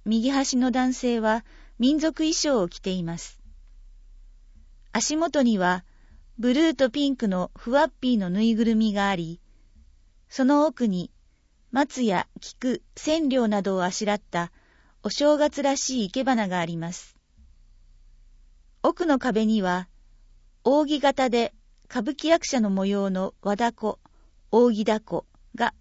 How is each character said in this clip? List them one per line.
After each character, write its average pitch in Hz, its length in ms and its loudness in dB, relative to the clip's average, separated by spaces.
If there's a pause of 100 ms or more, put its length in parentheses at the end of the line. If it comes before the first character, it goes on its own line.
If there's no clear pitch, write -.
右 226 260 0
端 277 280 0
の 247 120 2
男 254 220 0
性 240 260 -2
は 220 280 0 (320)
民 277 200 2
族 311 260 -2
衣 320 100 0
装 269 260 0
を 175 80 0
着 - 100 -18
て 190 120 -6
い 180 140 -4
ま 170 120 -6
す。 - 240 -16 (1500)
足 262 240 -2
元 311 240 0
に 233 160 4
は 180 260 0 (560)
ブ 247 140 2
ル 277 80 2
ー 320 140 4
と 262 160 2
ピ 285 180 0
ン 262 80 -2
ク 226 100 -4
の 180 300 -2
ふ - 140 -10
わ 285 140 4
っ 320 160 -2
ぴ 254 160 0
ー - 20 2
の 185 100 -2
ぬ 190 140 0
い 226 120 2
ぐ 220 120 0
る 226 100 2
み 220 160 2
が 202 160 0
あ 196 80 -2
り、 170 240 -8 (880)
そ - 160 -2
の 294 220 4
奥 247 220 -2
に 180 220 -2 (600)
松 262 320 -2
や 196 240 0 (140)
菊、 - 420 -6 (140)
千 311 340 0
両 247 180 2
な 208 140 0
ど 190 140 -2
を 185 60 0
あ 180 80 0
し 214 140 -6
ら 208 120 0
っ - 20 -2
た 175 340 -6 (500)
お 214 60 -4
正 294 300 2
月 294 240 -2
ら 277 160 2
し 254 260 -4
い 180 40 -4
生 - 120 -20
け 254 40 -2
花 226 240 0
が 180 100 -4
あ 170 80 -2
り 170 100 -6
ま 170 160 -8
す。 - 240 -18 (1700)
奥 339 240 0
の 277 120 4
壁 220 280 0
に 220 160 2
は 180 260 -2 (760)
扇 285 360 2
形 277 300 2
で 233 240 0 (340)
歌 - 140 -4
舞 277 120 -4
伎 302 140 -4
役 339 180 2
者 262 140 0
の 214 80 2
模 190 160 0
様 196 240 -2
の 190 320 -4
和 202 160 -2
凧、 226 420 -4 (520)
扇 220 340 4
凧 214 400 -4 (300)
が 233 260 -2